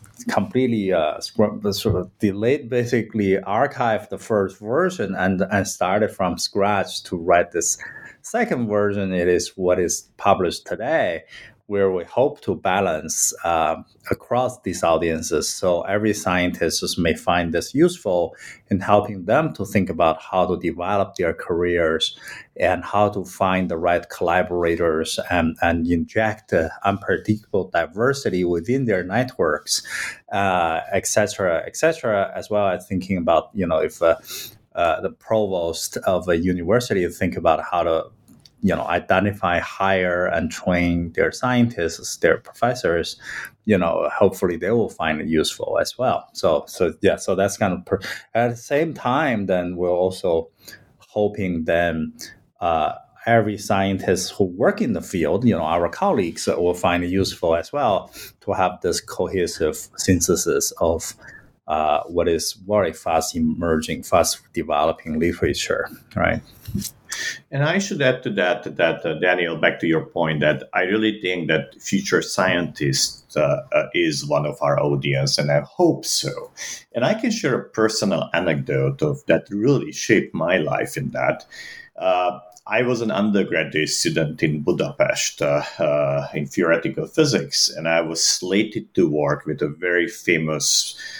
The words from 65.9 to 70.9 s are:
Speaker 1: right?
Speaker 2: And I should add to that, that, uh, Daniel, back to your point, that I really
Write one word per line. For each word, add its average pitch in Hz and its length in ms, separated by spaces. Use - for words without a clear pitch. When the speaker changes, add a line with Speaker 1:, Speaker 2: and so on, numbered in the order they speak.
Speaker 1:
right? 85 260
Speaker 2:
And 143 120
I 165 160
should 196 240
add 131 220
to 120 60
that, 90 460
that, 82 280
uh, 82 160
Daniel, 90 360
back 80 240
to 85 60
your 80 180
point, 78 360
that 76 320
I 92 100
really 104 380